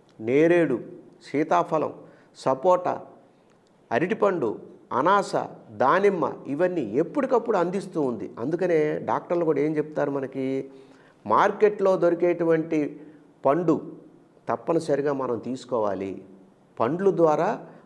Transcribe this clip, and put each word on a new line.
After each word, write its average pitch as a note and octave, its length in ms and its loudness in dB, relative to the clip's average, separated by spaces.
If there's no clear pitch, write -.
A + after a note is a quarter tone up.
నేరేడు, C#3+ 600 4
సీతాఫలం, D#3 640 0
సపోటా, C#3 640 0
అరటిపండు, F3 680 0
అనాస, F3 420 2
దానిమ్మ, D3+ 600 2
ఇవన్నీ E3+ 340 0
ఎప్పటికప్పుడు G#3+ 760 0
అందిస్తూ F3+ 440 -2
ఉంది. A#2 380 -4
అందుకనే D#3 600 0
డాక్టర్లు E3 460 -2
కూడా D3+ 140 2
ఏం D3+ 180 0
చెప్తారు D3 340 -2
మనకి, C3+ 600 -4
మార్కెట్లో G3 680 4
దొరికేటువంటి E3 1040 0
పండు D#3+ 360 2
తప్పనిసరిగా C#3+ 640 0
మనం B2+ 240 -4
తీసుకోవాలి. G#2 880 -6
పండ్లు F3+ 320 2
ద్వారా E3 540 0